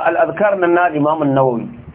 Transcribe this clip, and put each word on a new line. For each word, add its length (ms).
al-azkar 520
na, 100
na 260
Imam 280
An-Nawawi. 440